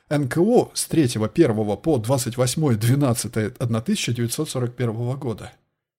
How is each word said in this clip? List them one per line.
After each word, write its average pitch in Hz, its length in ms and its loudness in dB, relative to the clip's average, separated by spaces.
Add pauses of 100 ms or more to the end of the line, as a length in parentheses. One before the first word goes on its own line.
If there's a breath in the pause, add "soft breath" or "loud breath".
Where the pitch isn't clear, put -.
Н 147 200 0
К 151 100 -2
О 214 340 4
с - 120 -4
третьего 123 420 0
первого 110 480 2
по 151 220 0
двадцать 120 400 -2
восьмое 127 400 2
двенадцатое 117 840 0
одна 113 220 -2
тысяча 202 320 -2
девятьсот 117 360 -2
сорок 123 260 -4
первого 120 420 -4
года, 123 340 -8 (480)